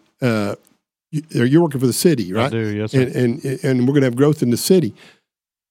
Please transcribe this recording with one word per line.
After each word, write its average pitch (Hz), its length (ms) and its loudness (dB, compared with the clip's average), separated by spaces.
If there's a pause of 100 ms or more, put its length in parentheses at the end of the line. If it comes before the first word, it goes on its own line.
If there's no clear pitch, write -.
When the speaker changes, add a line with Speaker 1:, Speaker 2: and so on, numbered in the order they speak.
(220)
Speaker 1:
uh, 110 340 -2 (560)
you, 151 100 -6 (240)
you're 143 160 4
working 147 180 -2
for 131 60 0
the 117 80 2
city, 120 400 0
Speaker 2:
I - 40 -4
Speaker 1:
right? 120 140 -2
Speaker 2:
do, 113 240 -4
yes, 107 160 -4
sir. 131 120 2
Speaker 1:
And, 127 120 -4 (300)
and, 131 180 -8
and 127 240 0
we're 139 60 0
gonna 135 140 2
have 117 80 -4
growth 143 260 2
in 127 80 0
the 120 80 2
city. 170 380 2 (760)